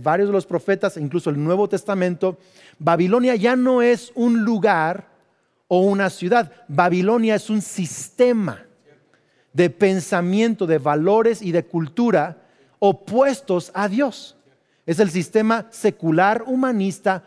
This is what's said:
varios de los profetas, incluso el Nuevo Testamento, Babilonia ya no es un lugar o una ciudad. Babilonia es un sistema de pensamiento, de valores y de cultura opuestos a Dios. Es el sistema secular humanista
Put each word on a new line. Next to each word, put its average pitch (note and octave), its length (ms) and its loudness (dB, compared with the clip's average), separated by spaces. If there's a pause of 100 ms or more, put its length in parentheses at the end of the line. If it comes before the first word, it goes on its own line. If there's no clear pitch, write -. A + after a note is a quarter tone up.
varios F3+ 260 0
de G3+ 40 -2
los F#3+ 120 0
profetas, F#3+ 520 -2
incluso D#3 340 -4
el D3 120 -4
Nuevo F#3 240 0
Testamento, F#3 680 -2 (400)
Babilonia F#3 580 2
ya A#3 200 0
no B3+ 260 2
es A#3+ 320 0
un A#3 300 0
lugar F#3+ 640 0 (600)
o F3+ 120 2
una G3 320 2
ciudad. G3 400 -2 (160)
Babilonia F#3 680 2
es G#3 160 -4
un G#3+ 140 -2
sistema G3+ 1040 -2 (840)
de D#3+ 200 2
pensamiento, F#3+ 960 0
de D#3 100 2
valores F#3+ 640 2
y F3+ 100 -6
de E3 140 0
cultura E3+ 800 -2 (340)
opuestos G3+ 960 0
a G3 160 -2
Dios. A#3 460 -4 (540)
Es E3 100 -2
el G3+ 120 2
sistema A3 580 0
secular G3 760 0
humanista G3+ 800 -2